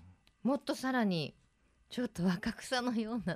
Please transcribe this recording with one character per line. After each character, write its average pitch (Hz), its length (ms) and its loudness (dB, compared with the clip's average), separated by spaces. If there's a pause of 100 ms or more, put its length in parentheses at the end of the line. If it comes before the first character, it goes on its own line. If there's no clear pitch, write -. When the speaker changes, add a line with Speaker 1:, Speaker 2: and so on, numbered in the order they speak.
(460)
Speaker 1:
う - 20 0
ん。 262 40 6
Speaker 2:
も 285 40 2
っ - 80 -4
と - 100 -2
さ 262 200 -2
ら 240 100 4
に 170 320 0 (540)
ち - 100 -6
ょ 254 60 0
っ - 20 0
と - 160 -4
若 185 300 2
草 - 280 -2
の 254 140 0
よ 226 200 -2
う 202 100 -4
な、 170 100 -2